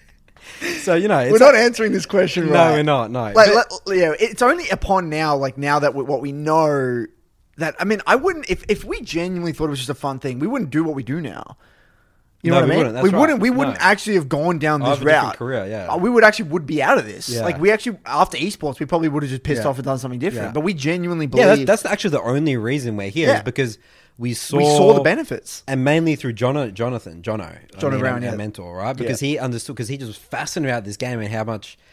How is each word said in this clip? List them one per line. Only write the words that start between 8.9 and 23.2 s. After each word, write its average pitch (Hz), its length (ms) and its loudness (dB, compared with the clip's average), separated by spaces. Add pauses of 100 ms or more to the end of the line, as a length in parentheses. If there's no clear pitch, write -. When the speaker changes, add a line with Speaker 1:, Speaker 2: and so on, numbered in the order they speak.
Speaker 2:
genuinely 175 500 -6
thought 151 140 -4
it 151 60 -2
was 139 80 -6
just 123 100 -8
a 143 60 -4
fun 135 240 -6
thing, 127 200 -8
we 156 80 -2
wouldn't 226 240 -4
do 151 120 0
what 156 120 -4
we 135 80 -6
do 135 180 -6
now. - 360 -12 (840)
You - 100 2
know 135 80 6
Speaker 1:
No, - 20 6
Speaker 2:
what - 20 4
I - 20 2
Speaker 1:
we - 40 2
Speaker 2:
mean? 170 80 4
Speaker 1:
wouldn't. 117 180 2
That's 131 80 -2
Speaker 2:
We - 80 4
Speaker 1:
right. 185 100 4
Speaker 2:
wouldn't, 302 200 4
we 233 80 2
wouldn't 139 280 0
Speaker 1:
No. 160 60 -2
Speaker 2:
actually 202 320 2
have 156 120 0
gone 156 320 -2
down 151 220 0
Speaker 1:
I 127 80 0
Speaker 2:
this 139 100 0
Speaker 1:
have - 20 -10
a 147 100 0
different 131 160 4
Speaker 2:
route. 98 100 -8
Speaker 1:
career, 120 300 -6
yeah. 101 260 -8
Speaker 2:
Uh, 160 40 -2
we 196 120 0
would 233 160 6
actually 208 240 4
would 156 160 -4
be 147 180 -2
out 233 140 4
of 131 80 0
this. 104 240 -12
Speaker 1:
Yeah. 120 140 -4
Speaker 2:
Like, - 160 -2
we 190 120 4
actually, 220 340 -2
after 151 320 0
esports, 151 420 -6
we 151 60 -6
probably 165 220 0
would 147 160 -2
have 139 60 -4
just 131 140 -8
pissed 123 200 -2
Speaker 1:
Yeah. 147 60 0
Speaker 2:
off 127 80 -2
and 135 80 -8
done 135 120 -2
something 123 220 -8
different. 117 280 -4
Speaker 1:
Yeah. 110 40 -10
Speaker 2:
But 147 100 -4
we 190 120 0
genuinely 165 600 -2
Speaker 1:
Yeah, 208 120 6
that's, 202 100 8
Speaker 2:
believe 139 120 0
Speaker 1:
that's 220 180 2
actually 202 260 -2
the 131 100 0
only 131 360 0
reason 120 400 -4
we're 101 120 -6
here 156 200 0